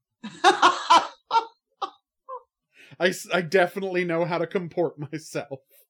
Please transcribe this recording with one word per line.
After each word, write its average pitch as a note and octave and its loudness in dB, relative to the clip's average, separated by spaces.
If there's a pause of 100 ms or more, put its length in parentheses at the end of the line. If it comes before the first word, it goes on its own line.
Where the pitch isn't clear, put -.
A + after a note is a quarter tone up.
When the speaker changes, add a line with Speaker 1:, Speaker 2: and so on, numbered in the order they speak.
(240)
Speaker 1:
<laughs> - -14 (2500)
Speaker 2:
I F3+ 2
s-, - -8
I F3+ 0
definitely F3+ 0
know E3+ -2
how E3+ -4
to E3 -2
comport E3+ -4
myself. D3 -10 (300)